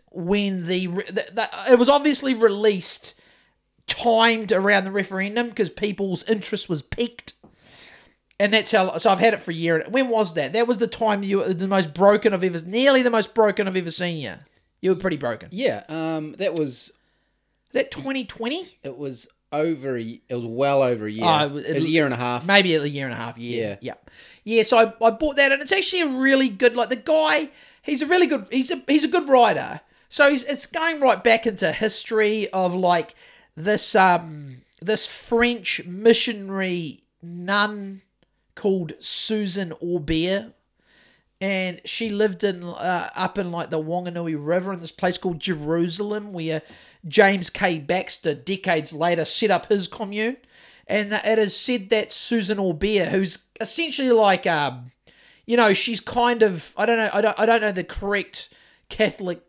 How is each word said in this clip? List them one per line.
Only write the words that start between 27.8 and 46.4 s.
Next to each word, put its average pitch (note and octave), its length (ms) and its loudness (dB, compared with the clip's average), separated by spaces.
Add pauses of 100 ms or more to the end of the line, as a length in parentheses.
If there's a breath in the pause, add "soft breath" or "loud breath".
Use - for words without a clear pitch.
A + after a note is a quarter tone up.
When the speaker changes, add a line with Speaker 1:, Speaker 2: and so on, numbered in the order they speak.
Speaker 1:
he's C#4+ 200 -4
a D4+ 40 -2
really F4 220 4
good, B3 240 -2
he's C4 180 -2
a, E4 180 -6
he's D4 180 4
a - 20 0
good E4+ 220 0
writer. G#3+ 500 4 (300 soft breath)
So C#4+ 200 4
he's, C4+ 140 0
it's C#4+ 220 -6
going D#4+ 340 -4
right A#3 240 2
back A3+ 240 4
into F#3+ 240 -2
history G#3+ 800 -2
of, F#3 260 0
like, F3 400 0 (400 soft breath)
this, G3+ 400 0
um, E3 600 2 (240)
this G3+ 260 -2
French A#3 800 -2
missionary F#3+ 1160 0 (220)
nun G3 800 -4 (540)
called F#3 440 -2
Susan G3 840 -4
Aubert, F3 720 -2 (880 soft breath)
and F#3 440 -4
she - 240 -4
lived G3+ 340 0
in, F3+ 200 -2
uh, F3 520 -4
up F#3 220 -4
in, F3+ 140 -4
like, E3+ 180 -6
the D#3+ 120 -2
Wanganui E3+ 580 -4
River F3 340 -2
in F3+ 60 -10
this E3 120 -14
place F#3 260 -2
called F3 220 -4
Jerusalem, F3+ 920 -2
where D#3+ 300 -4 (460 loud breath)